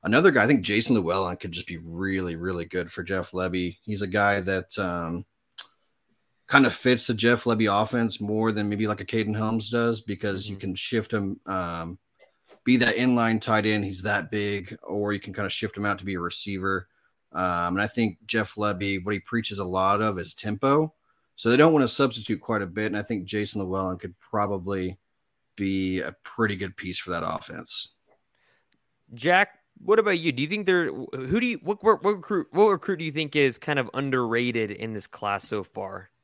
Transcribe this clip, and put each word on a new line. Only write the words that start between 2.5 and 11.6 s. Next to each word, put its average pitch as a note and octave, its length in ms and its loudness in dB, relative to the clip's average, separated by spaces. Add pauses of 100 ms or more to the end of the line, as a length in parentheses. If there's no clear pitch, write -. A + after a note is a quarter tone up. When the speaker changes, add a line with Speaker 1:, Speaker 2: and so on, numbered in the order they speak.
Speaker 1:
good F2 260 -4
for - 100 -8
Jeff F2+ 300 -4
Lebby. F2+ 500 -2
He's G#2 220 -6
a G2 40 -4
guy G2+ 340 2
that, F#2 360 -4
um, F2 480 -4 (1200)
kind C#3 220 6
of - 80 0
fits B2+ 320 2
the A#2+ 80 0
Jeff A#2 300 2
Lebby G#2+ 360 4
offense A2+ 400 0
more G#2+ 300 0
than G#2 180 -2
maybe, G#2 160 -2
like, G#2 160 -2
a G#2+ 40 -10
Caden G#2+ 300 -2
Helms A2 360 -2
does A#2 300 0
because G2 460 -4
you G2 80 -8
Speaker 2:
Mm-hmm. F#2+ 60 -12
Speaker 1:
can F#2+ 140 -4
shift - 360 -2
him, G2 360 -2
um, F2 500 -6 (680)